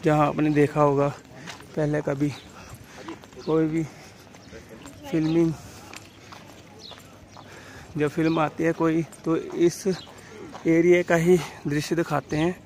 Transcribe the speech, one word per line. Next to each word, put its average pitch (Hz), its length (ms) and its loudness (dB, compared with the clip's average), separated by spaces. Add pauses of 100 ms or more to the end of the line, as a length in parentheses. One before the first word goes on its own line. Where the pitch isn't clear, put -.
जहाँ 151 240 4
आपने 151 240 0
देखा 147 280 4
होगा 143 280 4 (680)
पहले 151 260 0
कभी 143 280 -2 (1160)
कोई 160 200 2
भी 160 180 -2 (1300)
filming, 165 420 2 (2500)
जब 147 120 0
film 160 300 0
आती 156 260 -2
है 165 80 2
कोई, 160 300 0 (220)
तो 160 120 0
इस - 500 0
एरिया 175 1160 0
का 175 140 2
ही 170 220 6 (280)
दृश्य 151 300 -2
दिखाते 151 400 -2
हैं। 170 300 0